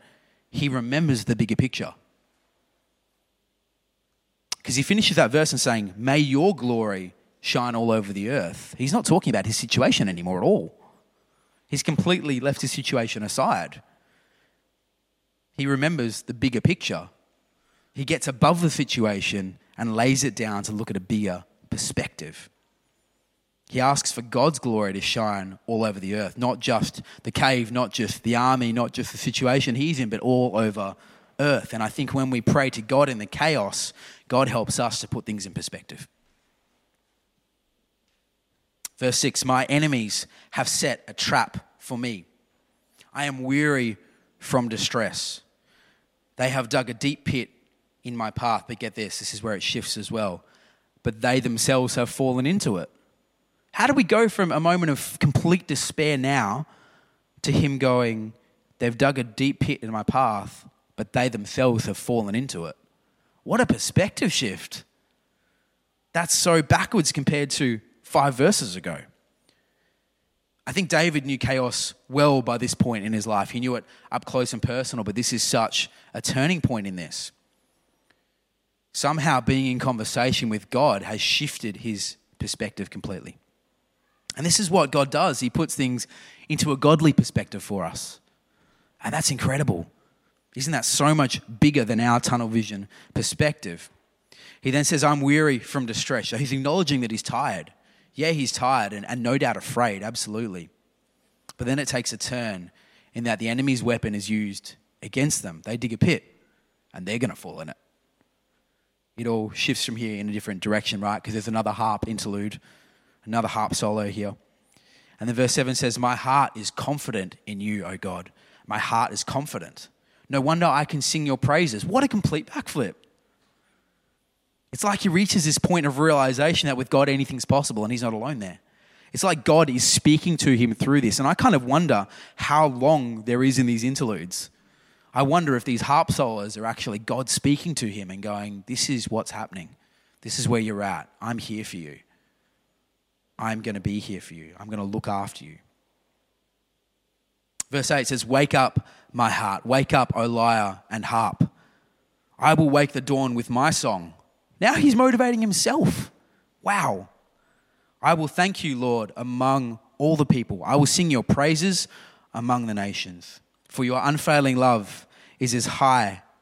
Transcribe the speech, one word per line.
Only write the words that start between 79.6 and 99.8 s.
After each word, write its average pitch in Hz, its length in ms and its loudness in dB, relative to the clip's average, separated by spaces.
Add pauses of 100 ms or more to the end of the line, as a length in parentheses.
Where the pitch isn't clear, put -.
in 127 80 -2
conversation 123 680 0
with 107 200 -4
God 123 320 2
has 104 200 -6
shifted - 560 -2
his 104 400 -6 (200)
perspective 101 520 -8
completely. - 500 -12 (960)
And 147 100 -4
this 170 140 2
is 190 100 -4
what 160 220 4
God 139 180 2
does. 151 300 0
He 123 100 -2
puts 156 240 -2
things 123 320 -2 (420)
into 147 240 0
a 135 60 0
godly 156 340 8
perspective - 520 2
for 95 220 -4
us. - 340 -12 (840)
And - 100 -4
that's 151 180 0
incredible. 131 600 -2 (640)
Isn't 139 180 -4
that 120 100 -2
so 151 320 4
much 139 260 2 (180)
bigger 143 260 6
than 113 160 0
our 120 180 4
tunnel 117 300 0
vision 107 400 -2 (240)
perspective? - 760 -2 (680)
He 131 100 -4
then 143 140 2
says, 143 180 0
"I'm 147 200 4
weary 143 380 4
from 127 260 -6
distress." 113 420 -4
So 113 100 -6
he's 120 140 -4
acknowledging 143 500 0
that 113 100 -4
he's 110 120 -6
tired. 113 480 -6 (420)
Yeah, 156 180 0
he's 143 200 0
tired 123 400 0
and, 101 140 -10
and 123 180 -6
no 120 140 2
doubt 127 180 0
afraid, 107 480 -2